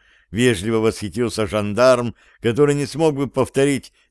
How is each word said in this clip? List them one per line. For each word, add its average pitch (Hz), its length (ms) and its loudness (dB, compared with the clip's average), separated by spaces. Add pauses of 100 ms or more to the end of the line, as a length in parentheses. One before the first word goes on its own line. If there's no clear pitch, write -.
(320)
вежливо 113 460 0
восхитился 110 680 -2
жандарм, 107 720 0 (260)
который 139 320 2
не 143 120 -2
смог 151 300 0
бы 139 120 -2
повторить 135 640 -2 (200)